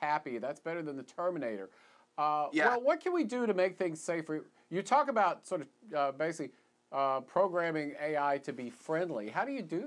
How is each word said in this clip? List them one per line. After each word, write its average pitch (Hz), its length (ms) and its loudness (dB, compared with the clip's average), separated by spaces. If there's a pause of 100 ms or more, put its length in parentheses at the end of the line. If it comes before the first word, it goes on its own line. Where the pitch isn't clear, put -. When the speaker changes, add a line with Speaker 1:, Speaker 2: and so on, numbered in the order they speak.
Speaker 1:
happy. 147 380 -2
That's 135 200 -4
better 170 220 -4
than 147 160 -6
the 131 60 -10
Terminator. 131 680 -4 (480)
Uh, 151 340 2
Speaker 2:
Yeah. 151 180 4
Speaker 1:
well, 247 120 2
what 285 180 4
can 359 140 -2
we 339 100 2
do 247 220 -2
to 214 80 2
make 185 240 2
things 165 240 -2
safer? 156 420 -4 (280)
You 170 100 -2
talk 262 280 4
about 196 360 2
sort 180 160 -2
of, 135 60 -10 (280)
uh, 139 180 2
basically, 156 380 -4 (400)
uh, 135 300 2
programming 170 800 0
A 151 160 0
I 143 220 2
to 139 120 -6
be 123 200 -8
friendly. 156 580 -4
How 170 160 -2
do 277 60 -6
you 269 100 -6
do 170 260 -6